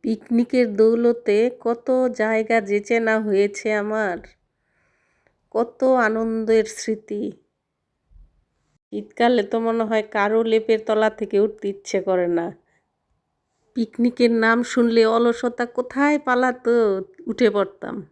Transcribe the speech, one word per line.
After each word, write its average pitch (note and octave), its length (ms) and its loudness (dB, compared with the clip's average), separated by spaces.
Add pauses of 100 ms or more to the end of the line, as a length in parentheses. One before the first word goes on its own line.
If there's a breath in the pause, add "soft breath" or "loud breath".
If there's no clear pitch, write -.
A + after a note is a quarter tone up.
পিকনিকের A#3 720 0
দৌলতে A#3 720 2 (100)
কত A#3 300 -4 (260)
জায়গা A3 440 0
যে G3+ 200 -2
চেনা A3 400 0
হয়েছে G3+ 540 -2
আমার, G#3 440 -4 (1300)
কত A#3 340 -4
আনন্দের A3+ 800 0
স্মৃতি। G#3+ 680 -8 (1600)
শীতকালে A3+ 520 0
তো A3+ 180 -4
মনে A3+ 240 -2
হয় G#3+ 180 -2
কারো G#3+ 400 0
লেপের A3 440 0
তলা G#3+ 240 2
থেকে G3+ 300 -2
উঠতে G#3 280 -2
ইচ্ছে G3 320 -4
করে F#3 280 0
না। E3+ 240 -2 (1200)
পিকনিকের A#3+ 560 0
নাম A3+ 320 2
শুনলে A#3 440 2
অলসতা A#3+ 600 0
কোথায় C4+ 520 0
পালাতো, B3 840 0 (240)
উঠে A3+ 240 2
পড়তাম। G3 600 -6